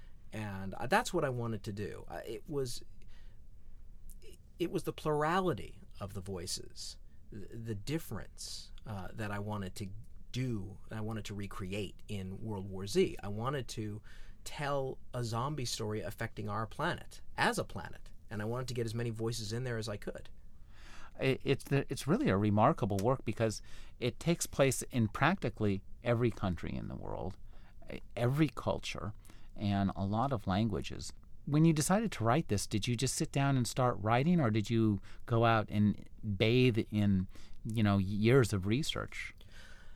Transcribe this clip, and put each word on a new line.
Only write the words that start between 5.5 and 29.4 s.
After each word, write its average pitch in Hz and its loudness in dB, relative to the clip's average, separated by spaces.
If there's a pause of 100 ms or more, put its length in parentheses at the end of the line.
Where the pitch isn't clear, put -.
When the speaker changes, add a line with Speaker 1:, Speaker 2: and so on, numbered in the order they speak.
Speaker 1:
of 95 -8
the 101 -6
voices, - -8 (340)
th-, 107 -10 (160)
the 113 -4
difference, - -6 (160)
uh, 95 -6
that 107 -4
I 104 -4
wanted 104 -4
to 104 -6 (460)
do, 107 -4 (140)
and 110 -6
I 110 -4
wanted 110 -4
to 104 -6
recreate 98 -4 (100)
in 95 -6
World 101 -4
War 95 -4
Z. 185 4
I 101 -4
wanted 120 -2
to 107 -6 (440)
tell 139 -2 (140)
a 123 -2
zombie 123 -2
story 107 -2
affecting 107 -6
our 107 -2
planet - -4 (160)
as 196 4
a 160 0
planet, - -8 (200)
and 104 -4
I 104 -2
wanted 123 -2
to 123 -4
get 120 0
as 110 -4
many 117 0
voices 110 -2
in 120 -2
there 123 -2
as 110 -4
I 107 -4
could. - -8 (920)
Speaker 2:
It, 135 2
it's 135 2
the, 139 2
it's - -4
really 220 4
a 101 6
remarkable 107 4
work 120 2
because 113 0 (380)
it 120 -2
takes - 2
place - 2
in 113 4
practically 107 2 (220)
every 117 4
country 90 -2
in 55 -4
the 62 -8
world, 52 -6 (580)
e-, - -6 (180)
every 135 4
culture, - -2 (440)